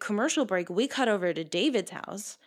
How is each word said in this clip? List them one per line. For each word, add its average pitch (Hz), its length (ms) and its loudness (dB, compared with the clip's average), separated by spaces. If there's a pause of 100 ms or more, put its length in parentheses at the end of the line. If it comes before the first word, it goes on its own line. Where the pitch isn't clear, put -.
commercial 240 440 2
break, 185 240 0
we 196 180 2
cut 262 220 0
over 180 240 2
to 160 120 -2
David's 190 460 0
house - 460 -10 (100)